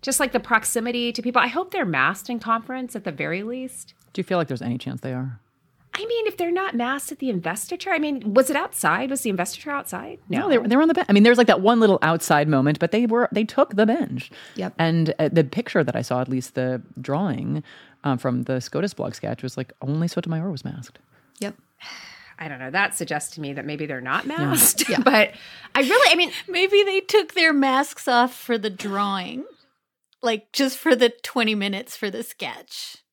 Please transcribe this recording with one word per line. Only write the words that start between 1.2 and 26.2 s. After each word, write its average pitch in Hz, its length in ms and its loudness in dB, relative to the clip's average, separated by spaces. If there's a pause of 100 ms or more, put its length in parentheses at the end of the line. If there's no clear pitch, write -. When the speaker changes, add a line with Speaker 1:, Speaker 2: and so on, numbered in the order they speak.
Speaker 1:
people. 247 200 2
I 247 60 2
hope 349 240 -4
they're 359 120 -2
masked 165 460 0
in 240 80 -4
conference 226 560 -4
at 214 80 -10
the 196 80 -8
very 151 320 -6
least. 254 520 -12 (180)
Speaker 2:
Do - 80 -6
you 180 40 -2
feel 185 140 0
like 160 80 0
there's 131 160 -6
any 120 160 -4
chance 131 220 -10
they 131 140 -8
are? 127 260 -8 (580)
Speaker 1:
I 403 60 -8
mean, 466 220 -2
if 415 100 -6
they're 339 160 -2
not 370 240 -4
masked 254 340 -4
at 294 100 -14
the 262 100 -4
investiture, 202 600 -6
I 339 80 0
mean, 269 360 -4
was 254 160 6
it 302 40 0
outside? 254 560 0
Was 269 120 -4
the 226 80 -2
investiture 185 400 -4
outside? 277 480 -10 (100)
No. - 120 -2
Speaker 2:
No, 403 80 -2 (140)
they, 240 60 -2
they 226 80 4
were 285 60 6
on 320 60 6
the 320 60 4
bench. - 140 0
I - 60 6
mean, 202 100 8
there's, 240 140 8
like, 240 100 8
that 190 140 6
one 226 180 6
little 202 220 6
outside 156 460 4
moment, 143 300 4
but 170 140 0
they 233 140 2
were, 233 260 2
they 208 120 2
took 269 300 0
the 208 120 4
bench. 220 440 -2 (240)
Speaker 3:
Yep. - 240 -8
Speaker 2:
And, 160 400 2
uh, 156 140 2
the 165 100 6
picture 170 400 0
that 127 140 -2
I 117 60 -2
saw, 127 180 -2
at 127 80 -4
least 131 260 -6
the 127 260 -2 (200)
drawing, 143 640 -4 (400)
um, 135 140 0
from 123 240 -2
the 127 180 -4
scotus 165 340 -4
blog 101 200 -6
sketch, - 280 -8
was, 131 140 -10
like, 131 240 -10
only 151 260 -2
Sotomayor 170 440 -4
was 143 140 -10
masked. - 340 -12 (420)
Speaker 3:
Yep. 202 160 -8 (240)
Speaker 1:
<sighs> - 580 -20
I 160 100 -12
don't 139 100 -12
know. 131 120 -10
That 196 240 -2
suggests 151 420 -6
to 160 40 -12
me 139 140 -8
that 135 100 -10
maybe 151 220 -6
they're 135 160 -8
not 135 240 -4
Speaker 2:
Yeah. 294 100 -8
Speaker 1:
masked. - 540 0
Speaker 3:
Yeah. 196 80 0
Speaker 1:
<laughs> 233 60 0
But 220 280 6 (420)
I 277 60 4
really, 349 320 6
I - 40 8
mean 339 140 0 (160)